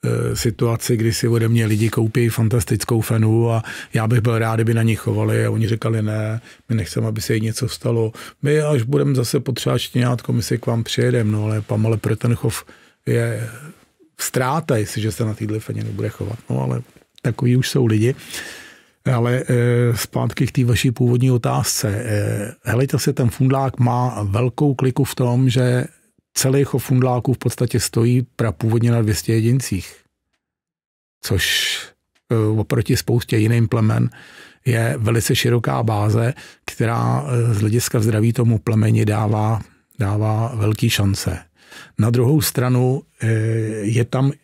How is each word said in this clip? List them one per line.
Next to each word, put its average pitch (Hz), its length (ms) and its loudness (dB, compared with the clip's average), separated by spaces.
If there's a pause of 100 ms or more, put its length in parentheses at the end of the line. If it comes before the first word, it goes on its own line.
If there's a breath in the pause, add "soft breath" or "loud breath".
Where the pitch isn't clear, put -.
eh, 120 320 -2
situaci, 117 600 -2
kdy 110 160 0
si - 160 -2
ode 113 200 2
mě 117 180 2
lidi 107 240 2
koupí 113 380 0
fantastickou 113 720 0
fenu 113 500 2
a 113 120 0 (320 loud breath)
já 110 140 0
bych 120 120 4
byl 113 180 0
rád, 113 160 0
kdyby 113 200 2
na 113 80 2
ní 113 140 2
chovali 110 500 0
a 110 40 0
oni 107 180 0
říkali, 113 340 -2
ne, 107 380 -4 (280 loud breath)
my 117 60 0
nechceme, 113 320 -2
aby 110 140 -4
se - 140 -2
jí 110 60 0
něco 110 280 -4
stalo, 113 440 -2 (300 loud breath)
my 147 200 2
až 147 200 0
budeme 139 320 0
zase 127 260 0
potřebovat 127 380 -2
štěňátko, 123 540 -2
my 120 100 0
si 123 160 -2
k - 80 -6
vám 113 180 -2
přijedem, 120 480 0
no 107 120 -2
ale 107 160 -2
pamale 110 360 0
pro 107 200 -2
ten 120 180 0
chov - 300 -4 (420 loud breath)
je 117 420 -2 (720)
ztráta, 135 560 -2
jestliže 107 360 -4
se 113 120 -4
na 107 100 -4
téhle 107 260 -6
feně 107 240 -8
nebude 107 240 -6
chovat, 107 300 -8 (120)
no 131 120 -2
ale 127 200 -4 (400)
takový 123 340 0
už 131 120 0
jsou 131 180 0
lidi. 110 280 2 (1000 loud breath)
Ale, 120 340 0
eh, 120 480 2
zpátky 120 500 -2
k - 60 -4
té 127 120 2
vaší 120 260 2
původní 123 400 2
otázce. 127 580 0
Eh, 107 640 -2 (120)
helejte 127 340 0
se, 143 140 0
ten 127 180 2
fundlák 131 480 0
má 120 440 0
velkou 123 520 0
kliku 131 300 0
v - 100 -6
tom, 127 360 2
že 123 340 2 (500)
celý 135 300 2
chov 127 200 -4
fundláků 127 480 2
v 117 60 0
podstatě - 420 -2
stojí 120 460 2 (100)
prapůvodně 113 540 0
na 117 120 4
dvě 104 120 2
stě - 180 -2
jedincích. 113 640 0 (1200)
Což, - 560 -2 (540)
eh, 120 60 2
oproti 110 600 0
spoustě - 400 0
jiným 113 320 4
plemen 113 420 2 (560 loud breath)
je 117 320 0
velice 117 380 0
široká 123 460 0
báze, 110 520 2 (300 loud breath)
která, 120 600 -2
eh, 120 280 0
z 101 60 0
hlediska 110 400 0
zdraví 110 320 2
tomu 117 260 2
plemeni 110 460 2
dává, 107 560 0 (380 soft breath)
dává 107 560 0
velký 107 360 0
šance. 98 480 0 (600 loud breath)
Na 107 120 4
druhou 127 300 4
stranu, 127 600 0 (200)
eh, 113 60 0 (540)
je 113 220 0
tam 135 280 0 (120)